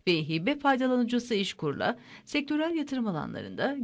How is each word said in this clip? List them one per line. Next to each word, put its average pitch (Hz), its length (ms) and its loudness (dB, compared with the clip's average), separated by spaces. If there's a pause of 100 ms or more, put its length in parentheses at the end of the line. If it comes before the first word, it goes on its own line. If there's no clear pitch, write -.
ve 156 200 2
hibe 180 320 0
faydalanıcısı 247 760 2
İşkur'la 190 640 0 (260)
sektörel 302 500 0
yatırım 269 320 -2
alanlarında 139 760 -4